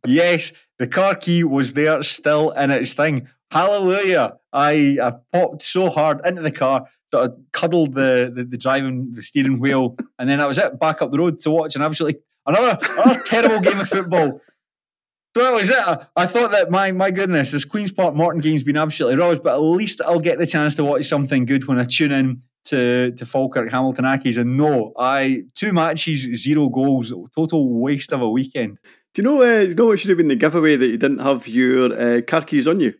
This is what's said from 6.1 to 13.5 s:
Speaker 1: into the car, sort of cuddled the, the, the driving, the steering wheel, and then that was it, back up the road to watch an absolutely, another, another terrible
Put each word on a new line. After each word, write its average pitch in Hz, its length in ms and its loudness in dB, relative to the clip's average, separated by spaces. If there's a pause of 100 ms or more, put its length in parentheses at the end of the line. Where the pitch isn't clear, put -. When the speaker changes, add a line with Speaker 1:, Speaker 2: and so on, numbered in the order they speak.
Speaker 1:
into 180 160 -4
the 151 80 -2
car, 131 360 -2 (280)
sort 127 120 2
of 120 100 -8 (160)
cuddled 160 420 0
the, 127 400 0
the, 123 80 -8
the 123 160 -10
driving, 131 540 -4
the 110 100 -14
steering 135 380 0
wheel, 131 360 0 (220)
and 127 100 -4
then 139 100 0
that 143 100 0
was 139 100 -2
it, 131 220 -2
back 156 200 0
up 131 120 -2
the 139 60 -2
road 170 220 0
to 156 120 -2
watch 156 240 -2
an 139 60 -2
absolutely, 156 380 -2 (240)
another, 202 320 2 (220)
another 240 260 4
terrible 226 360 2